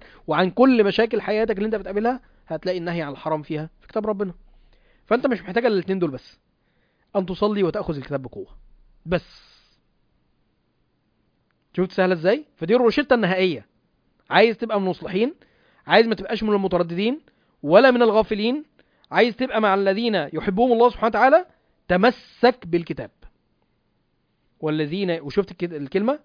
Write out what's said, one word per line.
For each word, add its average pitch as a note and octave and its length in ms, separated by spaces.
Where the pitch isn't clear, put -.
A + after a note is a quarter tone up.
وعن E3+ 220
كل A#3+ 340
مشاكل G#3+ 380
حياتك G#3+ 360
اللي G3+ 80
انت A3 100
بتقابلها، G#3 460
هتلاقي F3+ 300
النهي E3+ 240
عن C#3+ 100
الحرام D3+ 300
فيها D#3 280
في - 60
كتاب G#3+ 200
ربنا. G3+ 260
فانت B3+ 220
مش A#3 140
محتاج A3 240
الا A3+ 100
الاتنين F#3+ 240
دول E3 120
بس، - 280
ان G3 100
تصلي G3+ 380
وتأخذ F3 340
الكتاب C3+ 240
بقوة A#2 260
بس. - 440
شفت F#3 140
سهلة F#3 220
ازاي؟ F#3 320
فدي E3+ 200
الروشتة B3+ 380
النهائية. F#3 520
عايز G#3 280
تبقى A3 220
من F#3+ 60
المصلحين، F#3 480
عايز G#3 200
ما A3 80
تبقاش G#3 280
من G#3+ 100
المترددين F#3+ 680
ولا G#3+ 280
من A#3+ 100
الغافلين، A3 640
عايز G#3 240
تبقى B3+ 260
مع G3+ 140
الذين G3+ 400
يحبهم F#3 560
الله A#3 180
سبحانه A3+ 180
وتعالى، C4 380
تمسك A3+ 800
بالكتاب. E3 440
والذين، D#3 520
وشفت E3 400
الك-، F3 220
الكلمة؟ G3 520